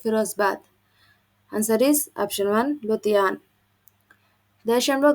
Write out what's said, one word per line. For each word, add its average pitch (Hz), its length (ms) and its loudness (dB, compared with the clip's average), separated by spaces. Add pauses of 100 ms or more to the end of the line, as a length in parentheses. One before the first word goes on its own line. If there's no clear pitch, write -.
ఫిరోజాబాద్. 214 580 -2 (920)
Answer 220 240 0 (100)
is 294 80 2 (260)
ఆప్షన్ 202 320 -4
వన్ 262 140 0 (200)
లుధియానా. 202 500 0 (1300)
దేశంలో 269 420 2